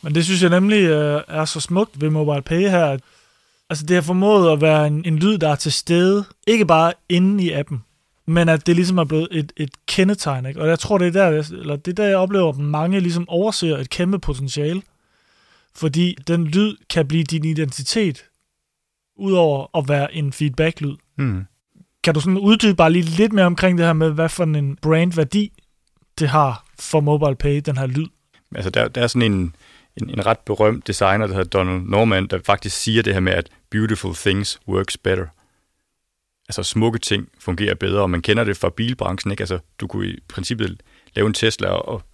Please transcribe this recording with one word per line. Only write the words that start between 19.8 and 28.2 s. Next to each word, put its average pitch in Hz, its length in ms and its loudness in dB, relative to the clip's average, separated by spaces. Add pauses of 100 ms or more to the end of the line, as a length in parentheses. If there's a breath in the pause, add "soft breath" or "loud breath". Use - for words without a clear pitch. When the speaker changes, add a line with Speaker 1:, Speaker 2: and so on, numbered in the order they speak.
Speaker 1:
være 143 260 0
en 143 180 -4
feedback-lyd. 151 640 -2 (200)
Speaker 2:
Mm. 104 300 -2 (580)
Speaker 1:
Kan 165 100 2
du 151 60 0
sådan 185 180 0
uddybe 208 380 4
bare 165 160 4
lige 175 120 2
lidt 185 300 2
mere 196 120 4
omkring 180 320 2
det 170 80 2
her 170 80 4
med, 160 180 2
hvad 160 180 0
for - 140 -4
en 147 380 -2
brandværdi 165 680 0 (680)
det 151 100 2
har 139 360 0 (140)
for - 200 0
MobilePay, 147 680 0
den 139 120 -2
her 135 100 -4
lyd? 143 200 -4 (480 soft breath)